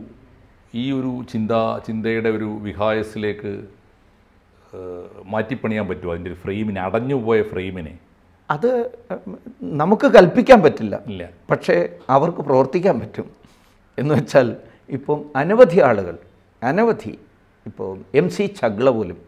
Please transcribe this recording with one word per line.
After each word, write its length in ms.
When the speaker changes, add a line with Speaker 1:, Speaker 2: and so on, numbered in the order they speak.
Speaker 1:
ഈ 180
ഒരു 400
ചിന്ത, 180
ചിന്തയുടെ 420
ഒരു 340
വിഹായസിലേക്ക്, 1000
ഏഹ്, 300
മാറ്റിപ്പണിയാൻ 640
പറ്റുമോ? 240
അതിൻ്റെ 180
ഒരു 80
ഫ്രെയിമിനെ, 420
അടഞ്ഞുപോയ 600
ഫ്രെയിമിനെ? 560
Speaker 2:
അത് 400
നമുക്ക് 440
കൽപ്പിക്കാൻ 560
പറ്റില്ല. 440
Speaker 1:
ഇല്ല. 220
Speaker 2:
പക്ഷേ 380
അവർക്ക് 280
പ്രവർത്തിക്കാൻ 600
പറ്റും. 300
എന്ന് 160
വെച്ചാൽ 420
ഇപ്പം 360
അനവധി 440
ആളുകൾ, 380
അനവധി, 560
ഇപ്പോൾ 320
എം 160
സി 160
ചഗ്ല 440
പോലും 260